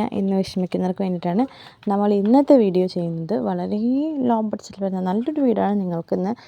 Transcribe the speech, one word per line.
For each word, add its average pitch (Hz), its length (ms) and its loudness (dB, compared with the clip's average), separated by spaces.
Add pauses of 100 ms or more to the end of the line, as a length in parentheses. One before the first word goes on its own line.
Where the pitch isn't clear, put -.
(180)
എന്ന് 196 200 -2
വിഷമിക്കുന്നവർക്ക് 185 680 -2
വേണ്ടിയിട്ടാണ് 180 380 -2 (440)
നമ്മൾ 208 220 0 (100)
ഇന്നത്തെ 269 420 6
വീഡിയോ 185 320 4
ചെയ്യുന്നത്. 165 420 -4 (120)
വളരെ 185 320 -4 (500)
ലോ 226 80 2 (140)
ബഡ്ജറ്റിൽ - 340 -10
വരുന്ന 185 240 -4
നല്ലൊരു 277 380 -2
വീടാണ് 196 340 2
നിങ്ങൾക്കിന്ന് 180 520 -2 (140)